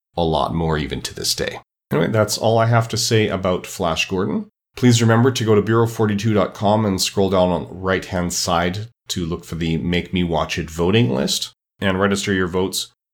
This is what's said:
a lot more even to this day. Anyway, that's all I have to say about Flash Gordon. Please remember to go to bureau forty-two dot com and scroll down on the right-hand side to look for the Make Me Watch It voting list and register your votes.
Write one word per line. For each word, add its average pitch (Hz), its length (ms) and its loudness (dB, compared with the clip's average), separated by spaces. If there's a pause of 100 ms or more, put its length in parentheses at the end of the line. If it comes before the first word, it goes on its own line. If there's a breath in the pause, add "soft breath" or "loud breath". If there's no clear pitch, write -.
(160)
a 85 60 0
lot 78 320 0
more 80 220 0
even 69 240 -6
to - 140 -10
this - 200 -4
day. - 260 -6 (300)
Anyway, 156 180 0
that's 110 280 0
all 113 220 2
I 113 80 4
have 117 220 2
to - 80 -4
say 110 320 2
about 90 380 -2
Flash - 420 -2
Gordon. 113 400 -2 (280)
Please 117 240 6
remember 117 300 4
to 127 140 -2
go 110 100 4
to 104 80 6
bureau 113 240 2
forty-two 107 480 0
dot 98 180 0
com 107 320 2
and 95 160 0
scroll 95 300 0
down 90 180 4
on 87 160 0
the - 100 -14
right-hand 92 580 -2
side 90 560 -2 (200)
to 90 160 -4
look 82 200 -6
for - 100 -12
the 82 240 -2
Make 87 340 -2
Me 90 120 0
Watch 78 340 -2
It 80 100 -6
voting 85 420 2
list 71 420 -4 (280)
and 95 180 -2
register 101 340 0
your 95 140 0
votes. 92 460 -4 (220)